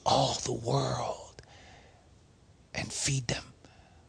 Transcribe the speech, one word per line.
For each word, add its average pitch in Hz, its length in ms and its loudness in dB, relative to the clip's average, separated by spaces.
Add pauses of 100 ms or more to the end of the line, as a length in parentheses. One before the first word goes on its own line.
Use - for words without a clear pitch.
all 135 300 4
the - 180 -2
world 127 880 -2 (1300)
and - 180 -6
feed 135 340 0
them, - 260 -4 (560)